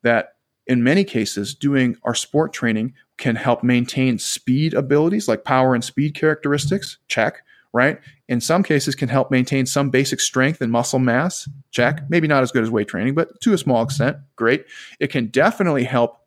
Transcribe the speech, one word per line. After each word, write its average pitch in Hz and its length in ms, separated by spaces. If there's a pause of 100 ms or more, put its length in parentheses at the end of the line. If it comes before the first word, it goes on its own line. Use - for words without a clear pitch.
that 117 300 (340)
in 123 160
many 175 220
cases, 104 500
doing 135 480
our 120 100
sport 156 380
training 113 420 (240)
can 113 200
help 120 260
maintain 123 560
speed 143 540
abilities, 151 560
like 107 160
power 131 280
and 120 100
speed 147 300
characteristics, 151 840 (100)
check, - 340 (300)
right? 127 280 (280)
In 120 140
some 180 220
cases 143 320
can 135 120
help 135 240
maintain 131 340
some 139 240
basic 131 300
strength 135 400
and 117 140
muscle 120 260
mass, 127 480 (240)
check. 143 380
Maybe 160 180
not 139 160
as 120 80
good 117 120
as 113 60
weight 107 200
training, 120 260
but 165 240
to 226 140
a 180 40
small 120 240
extent, 135 360 (180)
great. 117 300 (340)
It 147 80
can 120 200
definitely 156 580
help 120 420